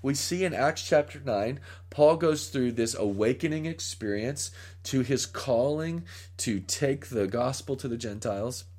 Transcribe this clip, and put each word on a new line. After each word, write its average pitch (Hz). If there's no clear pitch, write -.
We 135
see 175
in 170
Acts 135
chapter 147
nine, 117
Paul 156
goes 156
through 123
this 113
awakening 131
experience 113
to 135
his 123
calling 151
to 104
take 139
the 107
gospel 127
to 131
the 117
Gentiles. 110